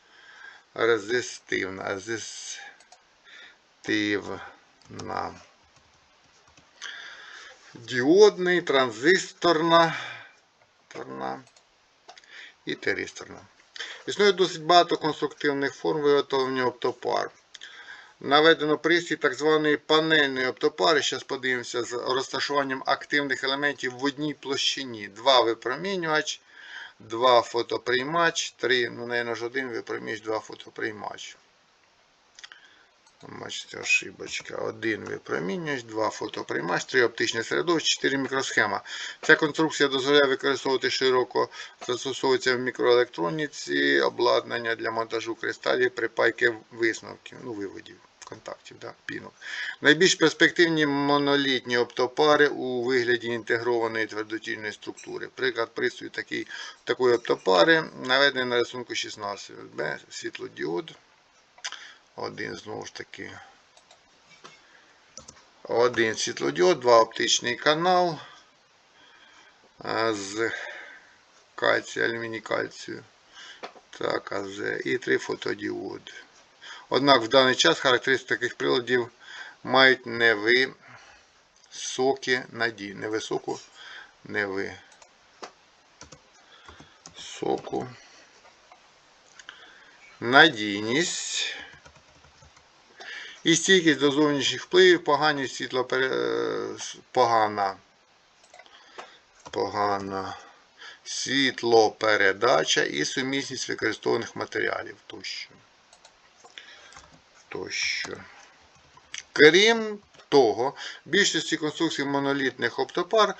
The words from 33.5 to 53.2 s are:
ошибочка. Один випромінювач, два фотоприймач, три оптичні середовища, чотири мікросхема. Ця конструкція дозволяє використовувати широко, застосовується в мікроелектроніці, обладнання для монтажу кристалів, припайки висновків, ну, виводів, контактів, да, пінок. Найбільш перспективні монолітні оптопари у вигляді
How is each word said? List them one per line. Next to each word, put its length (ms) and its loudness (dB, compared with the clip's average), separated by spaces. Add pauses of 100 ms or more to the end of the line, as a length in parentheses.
ошибочка. 760 -6
Один 500 -6
випромінювач, 800 -6
два 260 -4
фотоприймач, 760 -6
три 180 2
оптичні 400 -2
середовища, 520 0
чотири 220 -2
мікросхема. 640 -2 (400)
Ця 140 6
конструкція 540 2
дозволяє 360 4
використовувати 640 0
широко, 600 2 (380)
застосовується 680 0
в 40 -2
мікроелектроніці, 1400 0
обладнання 720 0
для 160 -6
монтажу 440 -6
кристалів, 560 -2
припайки 640 0 (160)
висновків, 720 -6
ну, 100 -10
виводів, 440 -12 (340)
контактів, 500 -16
да, 120 -14 (120)
пінок. 280 -12 (480)
Найбільш 340 6
перспективні 720 2
монолітні 920 2
оптопари 720 4
у 360 -4
вигляді 440 0